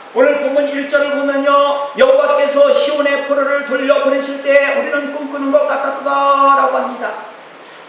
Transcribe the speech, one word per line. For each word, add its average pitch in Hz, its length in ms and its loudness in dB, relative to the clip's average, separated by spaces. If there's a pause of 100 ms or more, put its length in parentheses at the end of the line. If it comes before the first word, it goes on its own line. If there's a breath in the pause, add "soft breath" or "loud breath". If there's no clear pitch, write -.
(140)
오늘 285 260 2
본문 277 300 0
일 277 180 -6
절을 285 280 0
보면요, 285 800 0
여호와께서 285 760 4
시온의 285 540 0
포로를 285 380 -2
돌려보내실 269 760 -2
때 277 360 2
우리는 285 360 -4
꿈꾸는 277 360 -6
것 294 160 2
같았도다라고 277 1120 0
합니다. 240 360 -6 (760 loud breath)